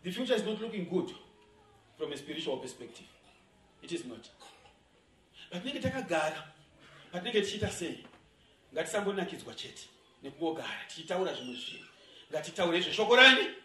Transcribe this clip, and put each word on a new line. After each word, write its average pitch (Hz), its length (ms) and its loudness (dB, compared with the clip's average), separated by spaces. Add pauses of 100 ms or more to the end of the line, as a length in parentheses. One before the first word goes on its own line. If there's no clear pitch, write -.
The 175 80 -6
future 247 240 0
is 208 100 2
not 214 160 -2
looking 208 280 -4
good 170 240 0 (840)
from 147 160 -6
a 143 40 -6
spiritual 147 400 -6
perspective. 123 500 -12 (760)
It 143 100 -10
is 156 120 -4
not. 113 240 -12 (1200)
But 180 140 -8
tinenge 277 160 -6
takagara, 175 640 -2 (680)
patinenge 214 300 0
tichiita 208 280 -4
sei, - 340 -8 (720)
ngatisangonakidzwa 180 800 -4
chete - 340 -14 (340)
nekungogara 160 640 -6
tichitaura 180 460 -2
zvimwe 127 220 -10
zvinhu. - 300 -12 (440)
Ngatitaure 170 500 0
zveshoko 214 360 6
rani? 254 300 12 (180)